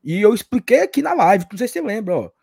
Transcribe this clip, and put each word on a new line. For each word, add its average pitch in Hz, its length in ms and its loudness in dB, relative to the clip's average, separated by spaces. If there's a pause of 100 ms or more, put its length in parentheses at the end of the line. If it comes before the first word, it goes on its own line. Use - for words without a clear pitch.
E 170 160 -4
eu 214 140 4
expliquei 254 460 0
aqui 381 200 -2
na 311 140 -2
live, 190 360 2
não 202 80 -16
sei 247 80 -2
se 240 80 -10
você 339 60 -6
lembra, 208 360 -4
ó. 98 140 -6 (120)